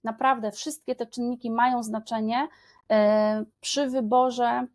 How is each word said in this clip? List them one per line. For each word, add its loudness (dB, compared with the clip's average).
Naprawdę 0
wszystkie -8
te -8
czynniki -6
mają 2
znaczenie, -4
e, 2
przy -2
wyborze 2